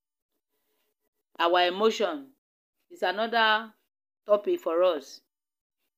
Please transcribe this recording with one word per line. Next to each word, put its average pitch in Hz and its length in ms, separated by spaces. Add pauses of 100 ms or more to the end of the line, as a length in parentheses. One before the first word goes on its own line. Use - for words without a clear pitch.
(1400)
Our 175 260
emotion 185 640 (640)
is 175 100
another 220 720 (540)
topic 202 320
for 170 240
us. 160 380 (760)